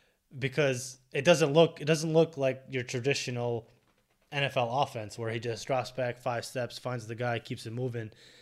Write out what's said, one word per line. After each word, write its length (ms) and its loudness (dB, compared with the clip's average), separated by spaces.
because 580 0
it 120 -2
doesn't 300 6
look, 260 6
it 60 -10
doesn't 260 2
look 260 4
like 300 0
your 140 -2
traditional 880 -2
N 120 -2
F 140 -2
L 140 0
offense 480 -4
where 100 -4
he 100 -4
just 280 -6
drops 240 -2
back 260 -4
five 260 -4
steps, 360 -8
finds 260 -8
the 80 -10
guy, 240 -2
keeps 300 -10
it 60 -10
moving. 360 -6